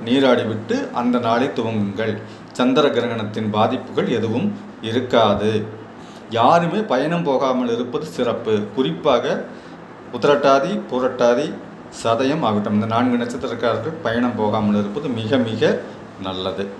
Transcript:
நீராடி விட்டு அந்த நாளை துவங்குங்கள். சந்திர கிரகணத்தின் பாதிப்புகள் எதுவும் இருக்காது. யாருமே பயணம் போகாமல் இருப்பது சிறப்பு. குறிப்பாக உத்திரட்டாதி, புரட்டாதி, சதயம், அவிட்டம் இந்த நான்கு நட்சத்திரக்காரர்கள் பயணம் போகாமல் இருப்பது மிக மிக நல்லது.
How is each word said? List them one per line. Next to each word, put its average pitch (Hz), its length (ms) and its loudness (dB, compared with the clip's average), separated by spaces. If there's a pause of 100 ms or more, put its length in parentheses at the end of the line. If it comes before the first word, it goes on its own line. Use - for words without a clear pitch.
நீராடி 120 400 4
விட்டு 107 340 -2 (140)
அந்த 123 260 0
நாளை 117 300 2
துவங்குங்கள். 110 680 -2 (360)
சந்திர 135 360 4
கிரகணத்தின் 113 640 -2
பாதிப்புகள் 123 560 0
எதுவும் 117 400 0 (340)
இருக்காது. 110 680 2 (800)
யாருமே 160 520 4
பயணம் 156 420 0
போகாமல் 127 480 2
இருப்பது 123 340 -4
சிறப்பு. 110 480 -2 (200)
குறிப்பாக 135 500 2 (880)
உத்திரட்டாதி, 139 600 4 (140)
புரட்டாதி, 127 600 2 (440)
சதயம், 131 540 0
அவிட்டம் 104 320 0
இந்த 110 100 2
நான்கு 120 300 2
நட்சத்திரக்காரர்கள் 120 840 -2
பயணம் 120 340 0
போகாமல் 104 440 2
இருப்பது 143 280 -4
மிக 113 280 0
மிக 120 360 2 (500)
நல்லது. 95 420 -4 (160)